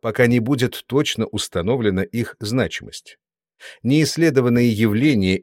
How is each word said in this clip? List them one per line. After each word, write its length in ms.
пока 240
не 140
будет 480
точно 400
установлена 760
их 380
значимость. 800
Неисследованные 880
явления 720